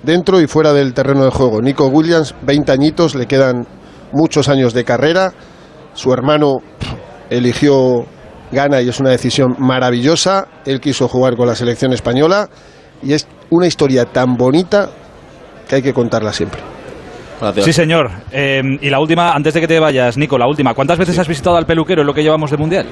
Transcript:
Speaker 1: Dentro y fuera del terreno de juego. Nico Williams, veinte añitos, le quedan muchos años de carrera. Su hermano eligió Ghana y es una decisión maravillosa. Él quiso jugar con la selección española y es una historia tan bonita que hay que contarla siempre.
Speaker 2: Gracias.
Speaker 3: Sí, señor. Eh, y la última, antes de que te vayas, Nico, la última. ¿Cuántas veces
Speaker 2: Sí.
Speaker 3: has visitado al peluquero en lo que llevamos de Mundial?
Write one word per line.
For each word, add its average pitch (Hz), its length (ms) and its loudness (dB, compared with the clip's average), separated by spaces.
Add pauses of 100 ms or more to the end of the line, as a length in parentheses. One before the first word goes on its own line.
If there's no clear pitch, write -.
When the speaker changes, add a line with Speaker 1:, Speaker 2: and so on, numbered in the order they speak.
Speaker 1:
Dentro 180 380 2
y 147 60 2
fuera 156 260 2
del 139 200 2
terreno 135 320 0
de 131 60 4
juego. 113 300 0
Nico 135 260 0
Williams, 156 540 0
veinte 143 300 0
añitos, 151 440 0
le 123 120 -4
quedan 127 380 2 (480)
muchos 147 360 0
años 131 240 2
de 123 100 -2
carrera. 165 480 0 (640)
Su 127 200 -2
hermano 139 440 2 (720)
eligió 123 760 2 (460)
Ghana 139 300 0
y 123 80 0
es 117 100 -6
una 135 120 2
decisión 127 480 0
maravillosa. 131 880 0 (180)
Él 135 140 -4
quiso 135 280 -2
jugar 127 280 0
con 123 120 0
la 117 80 0
selección 123 380 -2
española 151 540 0 (540)
y 139 120 -2
es 151 140 -4 (220)
una 175 180 2
historia 131 380 0
tan 127 300 0
bonita 170 540 0 (760)
que 131 80 -2
hay 139 60 2
que 127 120 -2
contarla 113 400 -2
siempre. - 260 -6 (800)
Speaker 2:
Gracias. 101 260 -2
Speaker 3:
Sí, 160 80 2
señor. 156 380 0 (200)
Eh, 135 300 -2 (200)
y 143 80 -2
la 135 100 2
última, 165 340 2
antes 147 200 0
de 165 80 0
que 165 60 -2
te 160 120 2
vayas, 127 380 2
Nico, 143 200 0
la 120 100 2
última. 139 280 0
¿Cuántas 147 240 0
veces 175 160 0
Speaker 2:
Sí. 175 60 0
Speaker 3:
has 143 60 -2
visitado 170 300 0
al 160 80 0
peluquero 165 360 0
en 143 60 2
lo 139 60 -2
que 147 80 -2
llevamos 156 300 0
de 147 60 -2
Mundial? 160 340 -2